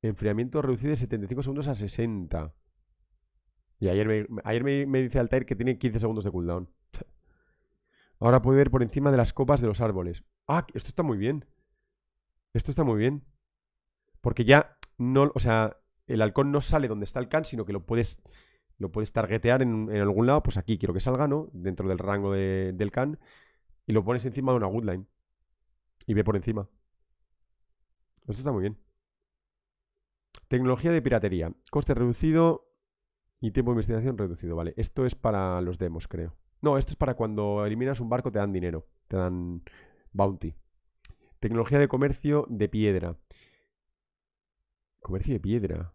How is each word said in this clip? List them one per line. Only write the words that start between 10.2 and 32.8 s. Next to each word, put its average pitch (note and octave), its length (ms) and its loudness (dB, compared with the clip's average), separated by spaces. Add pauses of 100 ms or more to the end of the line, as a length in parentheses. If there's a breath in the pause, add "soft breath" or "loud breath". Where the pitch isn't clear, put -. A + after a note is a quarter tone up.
Ah, D#3+ 260 0
esto - 140 -8
está - 160 -4
muy B2+ 140 0
bien. B2+ 280 -2 (1080)
Esto A#2+ 180 -2
está D#3 120 0
muy A#2 140 2
bien. C3+ 280 0 (960)
Porque A#2+ 240 0
ya C3+ 320 8 (200)
no... C3+ 380 4
o B2 40 -2
sea, A2+ 420 2 (260)
el A2+ 140 0
halcón C3+ 300 2
no C#3+ 100 2
sale C#3+ 260 2
donde G#2 160 -4
está G2+ 160 -6
el B2 80 -6
Khan, D#3 160 0
sino A2 220 -6
que G2+ 80 -6
lo G2+ 120 -6
puedes... A#2 360 -2 (560 soft breath)
Lo G2 140 -6
puedes G#2+ 200 -4
targetear A2+ 500 2
en, A2 280 0
en G#2 120 0
algún G2+ 260 4
lado. C#3+ 160 4
Pues - 140 0
aquí G#2+ 200 -2
quiero - 160 -2
que F#2+ 80 -2
salga, C3 260 0
¿no? D3+ 240 -2
Dentro F#2+ 380 -6
del F#2 100 -2
rango G2 340 -2
de, F#2+ 400 -2
del G2 180 -2
Khan. C#3+ 280 -2 (680 soft breath)
Y A2 80 0
lo G#2 120 4
pones A#2 200 -2
encima C3 260 -2
de B2 60 4
una G#2+ 100 0
woodline. G2 400 -4 (1000)
Y A2 60 0
ve G#2 100 2
por G#2 120 2
encima. G2+ 340 -4 (1500)
Esto - 120 -10
está C3 180 -4
muy G#2+ 100 0
bien. G#2 160 -2 (1700)
Tecnología B2+ 440 2
de D#3+ 100 2
piratería. F#2+ 520 0 (180)
Coste C#3+ 220 0
reducido D#3 760 2 (720)